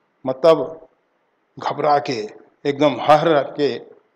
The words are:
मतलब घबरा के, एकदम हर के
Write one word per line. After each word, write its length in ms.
मतलब 600
घबरा 400
के, 300
एकदम 360
हर 420
के 360